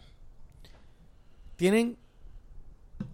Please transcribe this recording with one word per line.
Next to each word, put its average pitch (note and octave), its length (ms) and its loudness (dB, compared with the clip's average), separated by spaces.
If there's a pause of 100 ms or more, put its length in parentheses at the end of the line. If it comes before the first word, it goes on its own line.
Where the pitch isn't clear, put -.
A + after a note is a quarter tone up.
(1600)
Tienen A3+ 420 6 (1160)